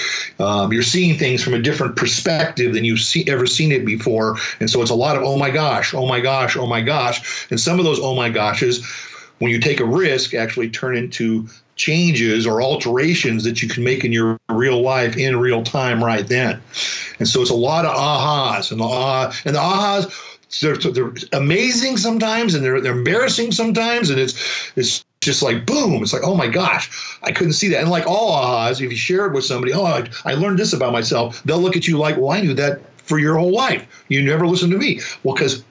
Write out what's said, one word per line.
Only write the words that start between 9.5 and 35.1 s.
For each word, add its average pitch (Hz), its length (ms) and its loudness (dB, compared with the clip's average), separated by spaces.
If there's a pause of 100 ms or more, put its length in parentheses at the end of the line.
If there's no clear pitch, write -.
you 117 80 0
take 143 200 2
a 123 60 0
risk, 135 500 0
actually 117 340 -2
turn 127 260 -4
into 113 520 -2 (280)
changes 117 720 2
or 110 120 2
alterations 127 840 2
that 117 180 -2
you 113 80 -2
can 120 140 -4
make 127 200 0
in 120 80 0
your 113 280 2 (100)
real 120 320 2
life 123 340 2
in 131 220 0
real 120 240 2
time 120 420 0
right 107 240 0
then. 120 320 0 (600)
And 127 80 0
so 131 120 2
it's 123 120 4
a 120 40 2
lot 151 300 2
of 151 100 0
ahas. 135 760 0
And 110 100 -4
the 113 40 0
ah-, 127 460 0 (140)
and 147 100 0
the 147 40 0
ahas, 196 500 2 (500)
they're, 151 160 2
they're 127 380 -2 (200)
amazing 233 640 2
sometimes, 220 580 0
and 139 100 0
they're, 131 160 2
they're 123 160 -2
embarrassing 226 540 0
sometimes, 226 580 0
and 131 100 2
it's, - 560 -4
it's - 300 -2 (160)
just 143 220 0
like, 120 240 -2
boom. 220 340 2
It's 104 120 -2
like, 127 120 -2
"Oh 180 80 0
my 147 140 2
gosh, 139 420 -2 (320)
I - 100 -4
couldn't 156 220 0
see 208 140 0
that." 151 140 2
And 165 100 2
like 165 160 0
all 202 240 2 (120)
ahas, 123 380 0
if 127 80 -2
you 120 80 -6
share 185 300 0
it 165 60 -2
with 131 120 0
somebody, 127 260 -2
"Oh, 185 140 0
I, 143 240 0 (160)
I 135 80 -2
learned 180 240 0
this 220 160 0
about 127 200 0
myself," 117 500 -2
they'll 160 180 0
look 180 160 2
at 160 100 0
you 160 120 2
like, 151 180 0
"Well, 131 140 2
I 196 100 0
knew 151 140 2
that 143 260 -2 (220)
for 156 160 0
your 156 180 2
whole 180 160 2
life. 233 320 0 (220)
You 139 160 2
never 160 240 2
listened 175 240 2
to 190 80 2
me." 285 200 0 (220)